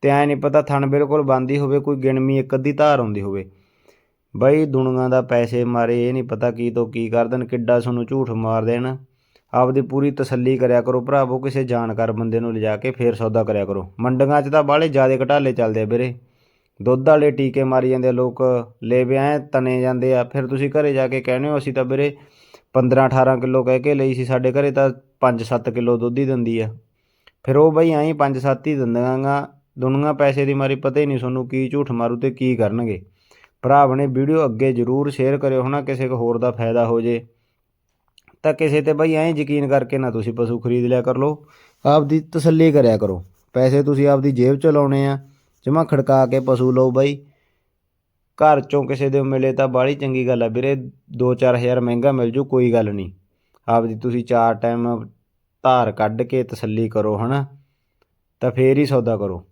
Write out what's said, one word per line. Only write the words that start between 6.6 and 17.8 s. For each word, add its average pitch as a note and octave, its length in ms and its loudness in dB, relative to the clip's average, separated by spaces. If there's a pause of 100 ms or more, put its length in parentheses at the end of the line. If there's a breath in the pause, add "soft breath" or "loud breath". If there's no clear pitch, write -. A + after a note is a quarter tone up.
ਤੋਂ A#2 160 -2
ਕੀ A#2 220 -6
ਕਰ A#2 180 0
ਦੇਣ, B2+ 180 -4
ਕਿੱਡਾ A#2+ 340 0
ਤੁਹਾਨੂੰ A#2+ 260 -4
ਝੂਠ C3+ 260 -4
ਮਾਰ A2+ 340 -2
ਦੇਣ। B2 300 -2 (580)
ਆਪਦੀ B2+ 300 2
ਪੂਰੀ C#3 280 -2
ਤਸੱਲੀ C3 460 -2
ਕਰਿਆ B2 240 2
ਕਰੋ B2+ 200 -2
ਭਰਾਵੋ, C3 380 0
ਕਿਸੇ C3+ 260 -4
ਜਾਣਕਾਰ A#2 460 -2
ਬੰਦੇ A2+ 280 -2
ਨੂੰ A#2 140 -4
ਲਿਜਾ G#2+ 240 -2
ਕੇ B2+ 140 -6
ਫੇਰ A#2+ 240 0
ਸੌਦਾ A2 280 0
ਕਰਿਆ G2+ 220 0
ਕਰੋ। F#2+ 340 -6
ਮੰਡੀਆਂ C3+ 420 2
'ਚ C3+ 80 -4
ਤਾਂ D3+ 140 2
ਬਾਹਲੇ D3 260 2
ਜ਼ਿਆਦੇ C3 300 2
ਘੁਟਾਲੇ C3+ 340 0
ਚੱਲਦੇ A2 280 0
ਆ A2 40 -2
ਵੀਰੇ, A#2+ 280 -2 (680)
ਦੁੱਧ C3 300 0
ਵਾਲੇ D3+ 220 6
ਟੀਕੇ C3 340 -2
ਮਾਰੀ C3 240 0